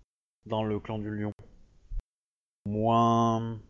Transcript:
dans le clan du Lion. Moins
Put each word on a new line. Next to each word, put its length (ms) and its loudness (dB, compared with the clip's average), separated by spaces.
dans 180 -2
le 160 0
clan 200 -8
du 140 -6
Lion. 200 -4
Moins 920 2